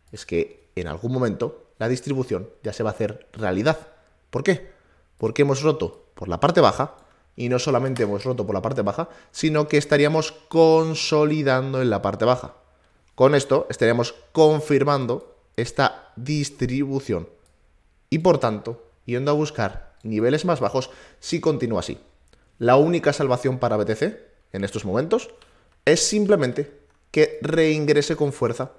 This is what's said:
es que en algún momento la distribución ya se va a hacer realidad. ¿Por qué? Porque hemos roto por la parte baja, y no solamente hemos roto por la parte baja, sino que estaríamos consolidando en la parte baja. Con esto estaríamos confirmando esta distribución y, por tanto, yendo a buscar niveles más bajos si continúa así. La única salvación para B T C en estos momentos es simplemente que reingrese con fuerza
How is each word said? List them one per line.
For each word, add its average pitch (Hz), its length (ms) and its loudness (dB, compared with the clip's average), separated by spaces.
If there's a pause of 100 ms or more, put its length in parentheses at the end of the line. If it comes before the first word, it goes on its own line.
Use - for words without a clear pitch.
(120)
es - 140 -18
que - 500 -4
en 87 120 -6
algún 92 240 -6
momento 117 680 -4
la 110 80 -4
distribución 127 640 -4 (140)
ya 107 100 -8
se 117 100 -6
va 107 80 -2
a - 20 -8
hacer - 400 -6
realidad. 110 540 -2 (420)
¿Por 127 140 -6
qué? - 260 -2 (480)
Porque 113 240 -2
hemos 139 220 2
roto 143 500 -2
por - 140 -12
la 87 120 -4
parte 170 220 4
baja, 131 360 2 (360)
y 123 140 -6
no 123 120 0
solamente 131 440 0
hemos 101 220 -2
roto 120 200 -4
por 101 80 -4
la 95 80 -2
parte 123 200 -4
baja, 104 260 -2 (240)
sino 151 380 0
que 151 80 2
estaríamos 151 560 2 (160)
consolidando 151 1300 2
en 127 80 2
la 101 120 0
parte 101 240 -2
baja. - 300 0 (600)
Con 139 200 6
esto 139 340 2
estaríamos 117 440 0 (200)
confirmando 143 1040 2 (180)
esta - 640 -2
distribución 135 1120 -4 (800)
y, 156 100 0
por 165 180 4
tanto, 110 460 -4 (220)
yendo 127 260 -2
a 147 40 2
buscar 147 680 -6
niveles 113 400 0
más 175 160 -2
bajos 127 300 -2 (320)
si - 180 -6
continúa 127 400 -2
así. - 180 -8 (640)
La 120 160 4
única 156 380 2
salvación 127 460 -2
para 117 180 0
B 104 80 0
T 110 100 -2
C - 320 -6 (240)
en 98 140 -4
estos 104 180 -8
momentos 143 460 -2 (560)
es 156 200 4
simplemente 170 760 0 (300)
que - 300 2
reingrese 151 760 2
con 143 160 0
fuerza 123 460 -4